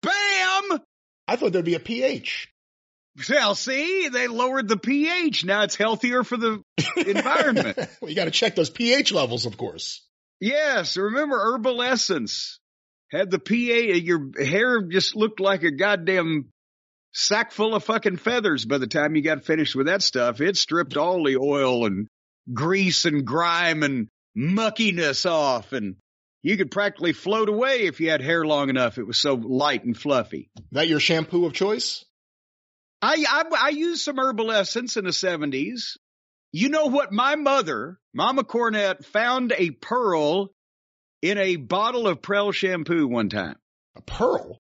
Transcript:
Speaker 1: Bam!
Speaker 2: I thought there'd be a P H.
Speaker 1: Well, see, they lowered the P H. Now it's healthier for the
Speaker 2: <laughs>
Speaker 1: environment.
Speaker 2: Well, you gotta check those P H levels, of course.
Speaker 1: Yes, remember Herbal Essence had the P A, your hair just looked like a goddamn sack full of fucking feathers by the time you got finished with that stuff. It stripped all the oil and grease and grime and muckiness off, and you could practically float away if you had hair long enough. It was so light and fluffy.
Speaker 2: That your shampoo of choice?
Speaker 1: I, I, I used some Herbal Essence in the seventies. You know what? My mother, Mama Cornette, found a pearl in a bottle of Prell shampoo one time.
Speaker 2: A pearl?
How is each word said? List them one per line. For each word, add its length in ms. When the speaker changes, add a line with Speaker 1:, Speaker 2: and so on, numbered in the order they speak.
Speaker 1:
Bam! 760
Speaker 2:
I 80
thought 180
there'd 100
be 120
a 40
P 240
H. 460
Speaker 1:
Well, 240
see, 560
they 180
lowered 400
the 100
P 320
H. 360
Now 160
it's 140
healthier 480
for 120
the 260
Speaker 2:
<laughs> 160
Speaker 1:
environment. 800
Speaker 2:
Well, 80
you 60
gotta 160
check 240
those 160
P 220
H 180
levels, 340
of 100
course. 500
Speaker 1:
Yes, 580
remember 420
Herbal 440
Essence 760
had 180
the 100
P 320
A, 240
your 360
hair 380
just 340
looked 240
like 220
a 100
goddamn 760
sack 380
full 240
of 80
fucking 340
feathers 480
by 140
the 80
time 280
you 60
got 240
finished 300
with 100
that 160
stuff. 400
It 160
stripped 400
all 260
the 140
oil 480
and 220
grease 540
and 180
grime 600
and 240
muckiness 920
off, 440
and 220
you 160
could 140
practically 420
float 340
away 360
if 180
you 80
had 120
hair 220
long 260
enough. 280
It 100
was 100
so 180
light 500
and 100
fluffy. 540
Speaker 2:
That 160
your 120
shampoo 460
of 80
choice? 500
Speaker 1:
I, 280
I, 380
I 20
used 320
some 160
Herbal 340
Essence 460
in 80
the 80
seventies. 840
You 180
know 180
what? 240
My 240
mother, 600
Mama 300
Cornette, 600
found 500
a 160
pearl 800
in 160
a 180
bottle 520
of 140
Prell 320
shampoo 540
one 220
time. 260
Speaker 2:
A 60
pearl? 680